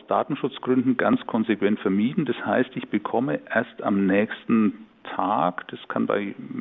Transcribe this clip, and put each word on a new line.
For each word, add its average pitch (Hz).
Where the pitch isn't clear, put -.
Datenschutzgründen 127
ganz 110
konsequent 107
vermieden. 113
Das 120
heißt, 113
ich -
bekomme 127
erst -
am 98
nächsten 107
Tag, -
das -
kann -
bei 104